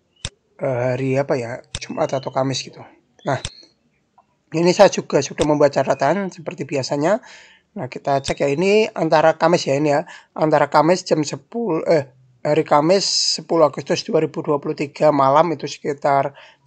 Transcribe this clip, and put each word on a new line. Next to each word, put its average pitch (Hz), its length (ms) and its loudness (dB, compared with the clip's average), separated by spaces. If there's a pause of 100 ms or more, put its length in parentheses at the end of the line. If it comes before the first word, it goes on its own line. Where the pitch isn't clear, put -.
(640)
eh, 135 160 -2 (160)
hari 131 240 -2
apa 143 160 -2
ya, 120 240 -8 (160)
Jumat - 400 -6
atau 135 160 -8
Kamis 135 320 -4
gitu. - 160 -20 (480)
Nah, 139 160 -4 (1120)
ini 170 160 4
saya 185 160 8
juga - 320 -2
sudah - 240 -4
membuat 147 320 2
catatan 143 560 0
seperti 165 320 -12
biasanya. 147 560 -2 (560)
Nah, 151 160 -10
kita 139 320 -4
cek 160 240 -4
ya, - 0 -
ini 196 480 2
antara 160 400 4
Kamis 165 320 2
ya, 139 80 0
ini 147 160 0
ya, 143 160 -2 (320)
antara 151 320 2
Kamis 165 320 4
jam 160 160 0
sepuluh, 170 640 -6
eh, 156 240 2 (360)
hari 156 240 0
Kamis 160 400 4 (320)
sepuluh 160 320 2
Agustus 147 320 -6
dua 160 160 -2
ribu 156 240 -4
dua 147 160 -2
puluh 151 160 -8
tiga 151 400 0
malam 143 400 4
itu 131 80 -10
sekitar 139 720 -2 (320)